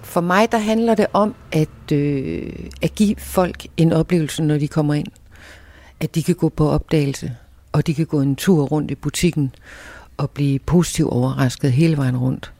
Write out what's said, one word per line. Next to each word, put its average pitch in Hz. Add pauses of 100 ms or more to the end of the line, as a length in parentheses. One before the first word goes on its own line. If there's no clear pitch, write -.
For -
mig, 185
der 240
handler 220
det 214
om 214 (160)
at, -
øh, 143 (280)
at -
give 214
folk - (120)
en 165
oplevelse, 160
når 151
de 147
kommer 147
ind. 147 (920)
At -
de 160
kan 175
gå 160
på 151
opdagelse, 143 (360)
og 151
de 165
kan 151
gå 151
en 139
tur 160
rundt 151
i 143
butikken 147 (600)
og 143
blive 139
positivt 160
overrasket 131
hele 156
vejen 127
rundt. 127